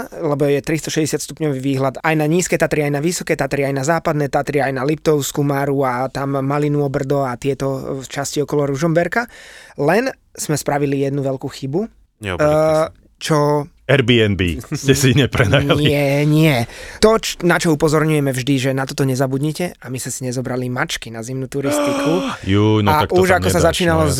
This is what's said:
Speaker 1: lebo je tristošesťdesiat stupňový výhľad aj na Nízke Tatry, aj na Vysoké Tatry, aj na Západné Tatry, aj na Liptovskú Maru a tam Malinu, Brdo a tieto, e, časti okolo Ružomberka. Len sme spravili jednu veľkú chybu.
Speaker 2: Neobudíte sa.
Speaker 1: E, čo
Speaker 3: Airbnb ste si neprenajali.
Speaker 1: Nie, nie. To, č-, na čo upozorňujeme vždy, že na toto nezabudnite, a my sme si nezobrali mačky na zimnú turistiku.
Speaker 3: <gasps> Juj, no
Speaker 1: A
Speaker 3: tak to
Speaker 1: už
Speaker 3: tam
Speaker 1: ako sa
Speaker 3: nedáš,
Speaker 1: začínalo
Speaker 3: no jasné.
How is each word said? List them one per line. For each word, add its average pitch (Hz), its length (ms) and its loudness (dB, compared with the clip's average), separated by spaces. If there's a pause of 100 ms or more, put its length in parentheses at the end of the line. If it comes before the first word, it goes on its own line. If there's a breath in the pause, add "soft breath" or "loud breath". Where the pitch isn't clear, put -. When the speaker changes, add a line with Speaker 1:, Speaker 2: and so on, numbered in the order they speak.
(140)
Speaker 1:
lebo 147 300 -2
je 143 160 2
tristošesťdesiat 156 640 -2
stupňový 151 360 -4
výhľad 135 400 -2
aj 160 160 0
na 156 120 0
Nízke 170 280 0
Tatry, 156 300 0
aj 143 80 -2
na 143 80 -2
Vysoké 170 340 -2
Tatry, 139 300 -2
aj 139 80 -2
na 135 100 -2
Západné 151 460 0
Tatry, 143 320 0
aj 131 120 0
na 131 100 -4
Liptovskú 147 580 0
Maru 143 420 0
a 127 240 0
tam 139 320 -4
Malinu, 147 460 0
Brdo 139 380 0
a 127 120 -2
tieto, 135 640 -4
e, 131 80 -10
časti - 360 -6
okolo 143 280 0
Ružomberka. 170 560 0 (540 loud breath)
Len 180 260 2 (260)
sme - 240 -6
spravili 143 460 0
jednu 139 220 -2
veľkú 135 260 -4
chybu. 135 320 -6 (400)
Speaker 2:
Neobudíte 104 240 -2 (320)
sa. 160 100 2
Speaker 1:
E, - 140 -12 (180)
čo 156 200 0 (460)
Speaker 3:
Airbnb 113 560 4 (280)
ste 139 260 2
si 131 180 4
neprenajali. 143 720 2
Speaker 1:
Nie, 143 260 2 (140)
nie. 151 400 4 (340 loud breath)
To, 220 180 6
č-, - 240 -4
na 175 160 4
čo 165 140 0
upozorňujeme 151 600 2
vždy, 131 260 0
že 131 160 0
na 135 100 -2
toto 143 200 -4
nezabudnite, 135 720 -2
a - 120 -20
my 127 100 -8
sme 123 120 -8
si 120 160 -8
nezobrali 127 420 -4
mačky 131 420 -4
na 113 120 -12
zimnú 131 260 -8
turistiku. 285 840 -2
Speaker 3:
<gasps> - 160 -12
Juj, 107 320 4
no 104 80 0
Speaker 1:
A 151 160 2
Speaker 3:
tak - 60 -4
to 180 100 4
Speaker 1:
už 185 80 2
Speaker 3:
tam 180 100 4
Speaker 1:
ako 180 100 0
sa 180 120 2
Speaker 3:
nedáš, 170 80 6
Speaker 1:
začínalo 165 340 2
Speaker 3:
no 151 60 2
jasné. 131 120 0